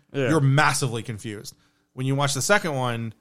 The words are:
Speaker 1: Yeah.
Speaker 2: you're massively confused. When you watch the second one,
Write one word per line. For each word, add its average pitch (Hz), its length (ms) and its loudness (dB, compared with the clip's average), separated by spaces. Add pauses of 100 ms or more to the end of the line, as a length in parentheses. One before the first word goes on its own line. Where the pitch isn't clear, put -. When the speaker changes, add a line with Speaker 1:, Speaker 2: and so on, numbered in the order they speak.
(120)
Speaker 1:
Yeah. 135 160 0
Speaker 2:
you're 151 120 4
massively 139 640 2
confused. 107 520 -12 (400)
When 131 120 -6
you 135 80 0
watch 139 200 0
the 131 80 -2
second 196 320 2
one, 117 460 -4